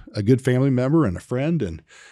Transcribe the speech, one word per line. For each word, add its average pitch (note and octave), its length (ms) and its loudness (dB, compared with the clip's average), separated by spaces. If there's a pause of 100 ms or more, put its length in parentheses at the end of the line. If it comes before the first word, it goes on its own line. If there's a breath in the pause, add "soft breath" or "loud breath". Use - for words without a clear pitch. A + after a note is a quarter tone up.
(140)
a G#2+ 80 -4
good B2+ 180 4
family C3 300 2
member C3+ 340 2
and F2 120 -2
a F2+ 40 -12
friend C#3 420 -4
and E2+ 200 -6 (300 soft breath)